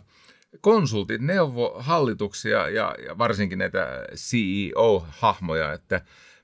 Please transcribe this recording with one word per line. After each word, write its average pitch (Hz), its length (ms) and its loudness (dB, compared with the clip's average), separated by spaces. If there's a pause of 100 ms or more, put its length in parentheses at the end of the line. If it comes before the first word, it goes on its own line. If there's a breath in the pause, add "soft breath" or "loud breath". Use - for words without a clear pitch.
(600 soft breath)
konsultit 110 600 4
neuvo 139 580 0
hallituksia 110 920 0
ja, 101 260 -2 (120)
ja 82 120 -12
varsinkin 101 400 0
näitä 80 560 -4
C - 200 -8
E 98 420 0
O-hahmoja, 85 960 2
että - 280 -4 (420 soft breath)